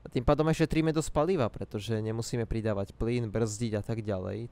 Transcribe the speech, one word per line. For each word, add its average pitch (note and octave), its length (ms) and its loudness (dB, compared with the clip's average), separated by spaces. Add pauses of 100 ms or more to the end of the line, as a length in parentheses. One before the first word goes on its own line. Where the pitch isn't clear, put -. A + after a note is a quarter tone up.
A - 80 -16
tým B2+ 160 0
pádom D3+ 240 6
aj D#3+ 160 4
šetríme D#3+ 240 2
dosť D#3 240 0
paliva, D#3 380 2
pretože G#2 420 -6
nemusíme A2 560 -2
pridávať G#2+ 480 -2
plyn, A#2 320 0
brzdiť A2 480 -2
a G#2 60 0
tak A2+ 180 -4
ďalej, G2+ 500 -4